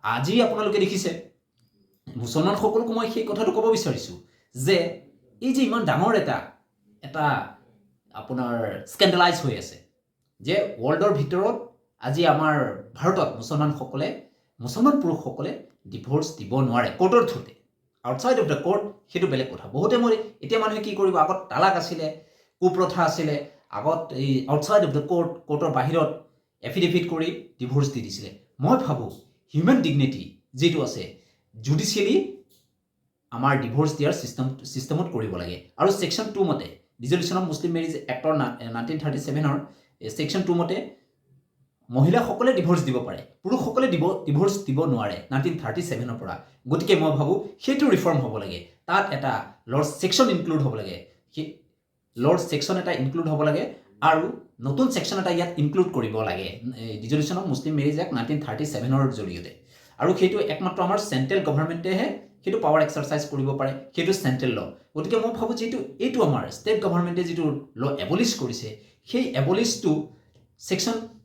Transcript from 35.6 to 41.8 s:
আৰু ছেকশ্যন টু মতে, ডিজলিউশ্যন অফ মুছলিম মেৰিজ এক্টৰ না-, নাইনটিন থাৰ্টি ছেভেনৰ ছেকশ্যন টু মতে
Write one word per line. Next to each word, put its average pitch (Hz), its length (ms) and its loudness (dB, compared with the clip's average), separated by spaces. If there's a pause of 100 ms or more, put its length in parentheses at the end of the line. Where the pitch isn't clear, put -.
আৰু 165 80 6 (120)
ছেকশ্যন 208 340 -2
টু 196 140 0
মতে, - 180 -2 (340)
ডিজলিউশ্যন 170 380 0
অফ 185 120 -2
মুছলিম 170 260 -2
মেৰিজ 165 160 -4 (200)
এক্টৰ 156 280 0
না-, 120 140 -2 (200)
নাইনটিন 120 280 -4
থাৰ্টি 143 220 -2
ছেভেনৰ 143 300 0 (640)
ছেকশ্যন 165 300 -2
টু 175 120 2
মতে 156 160 0 (1120)